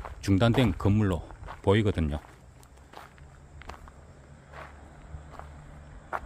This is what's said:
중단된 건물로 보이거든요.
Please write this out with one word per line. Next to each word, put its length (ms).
중단된 560
건물로 460
보이거든요. 560